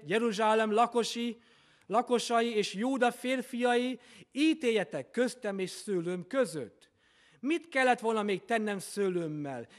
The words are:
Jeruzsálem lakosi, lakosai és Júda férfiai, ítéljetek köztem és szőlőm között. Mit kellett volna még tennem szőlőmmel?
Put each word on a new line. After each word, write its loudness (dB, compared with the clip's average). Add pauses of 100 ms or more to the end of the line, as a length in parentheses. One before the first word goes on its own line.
Jeruzsálem 2
lakosi, 0 (440)
lakosai 0
és 0
Júda 0
férfiai, 0 (320)
ítéljetek 0
köztem -2
és -4
szőlőm -4
között. -4 (500)
Mit -4
kellett 4
volna 0
még -2
tennem 0
szőlőmmel? -4 (120)